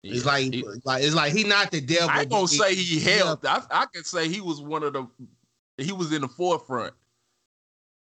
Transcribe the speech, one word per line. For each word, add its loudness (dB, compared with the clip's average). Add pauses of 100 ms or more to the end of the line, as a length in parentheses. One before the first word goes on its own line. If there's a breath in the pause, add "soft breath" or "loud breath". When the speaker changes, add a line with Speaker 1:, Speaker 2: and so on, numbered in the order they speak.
Speaker 1:
It's -4
Speaker 2:
Yeah, 2
Speaker 1:
like, 0
Speaker 2:
he -4 (200)
Speaker 1:
like, 0
it's 2
like 2
he 2
not 2
the -2
devil, 2
Speaker 2:
I 2
ain't -2
gonna 2
Speaker 1:
but 2
he 2
Speaker 2:
say 4
he 0
helped. 2
Speaker 1:
helped. 0
Speaker 2:
I, 2
I 0
can -16
say -2
he -4
was -6
one -4
of -2
the, -4 (720)
he -4
was -4
in 0
the -4
forefront. -2 (1080)